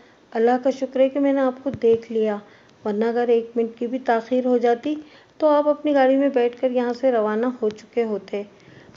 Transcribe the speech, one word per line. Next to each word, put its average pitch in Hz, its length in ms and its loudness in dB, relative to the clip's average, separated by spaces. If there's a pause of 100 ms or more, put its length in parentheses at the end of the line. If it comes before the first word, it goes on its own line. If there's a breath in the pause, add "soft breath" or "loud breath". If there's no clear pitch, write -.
(320 loud breath)
अल्लाह 240 260 2
का 262 140 0
शुक्र 262 300 -2
है 269 80 6
कि 285 100 -6
मैंने 277 220 2
आपको 262 300 -2
देख 226 400 0
लिया, 214 280 -2 (440 loud breath)
वरना 220 260 -2
अगर 240 200 -2
एक 233 280 0
मिनट 226 200 -2
की 240 100 -6
भी 254 140 -6
ताख़ीर 247 460 0
हो 247 120 2
जाती 240 360 0 (440 loud breath)
तो 311 80 2
आप 294 200 4
अपनी 294 260 0
गाड़ी 269 220 4
में 277 180 2
बैठकर 240 380 0
यहाँ 247 220 -2
से 254 180 0
रवाना 220 360 0 (140)
हो 214 100 0
चुके 226 320 -6
होते।" 208 420 -6 (520 loud breath)